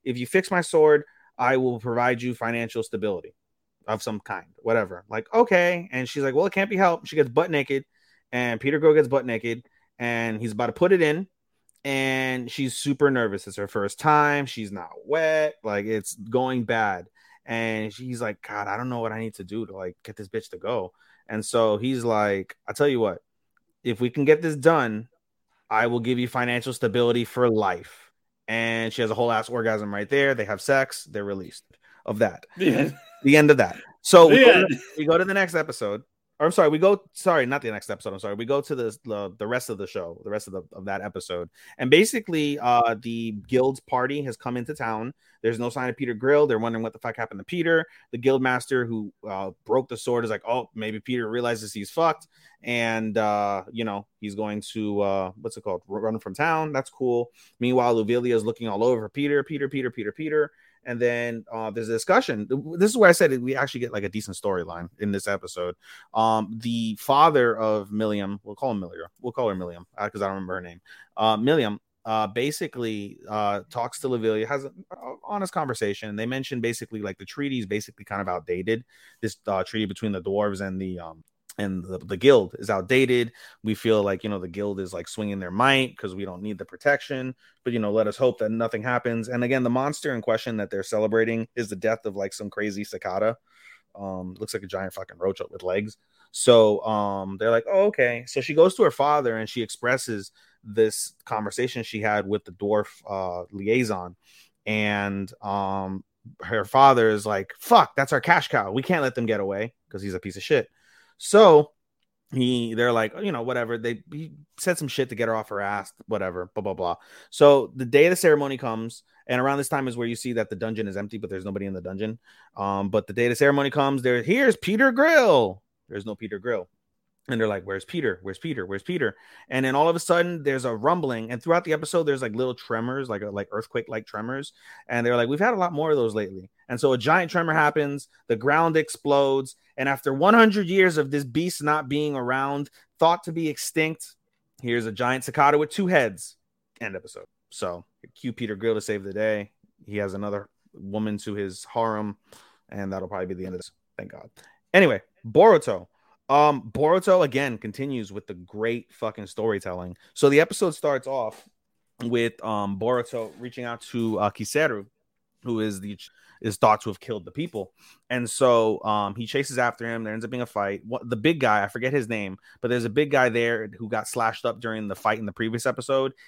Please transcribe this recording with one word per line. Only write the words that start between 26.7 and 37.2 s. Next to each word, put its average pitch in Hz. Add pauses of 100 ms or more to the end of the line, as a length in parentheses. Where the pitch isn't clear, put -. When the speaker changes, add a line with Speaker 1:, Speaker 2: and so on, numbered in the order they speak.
Speaker 1:
stability 120
for 123
life." 101 (360)
And 113
she -
has 110
a 107
whole 117
ass 110
orgasm 110
right 104
there. 139
They 107
have 101
sex. 135
They're 104
released 98 (400)
of 107
that. 107 (120)
Speaker 2:
The 175
end. 135 (260)
Speaker 1:
The 139
end 151
of 143
that. 101 (240)
So 170
we 202
Speaker 2:
The 262
Speaker 1:
go 220
to 180
Speaker 2:
end. 185
Speaker 1:
the, 123 (200)
we 151
go 165
to 180
the 190
next 185
episode. 113 (340)
Or 147
I'm 170
sorry, 180
we 156
go, 190 (120)
sorry, 160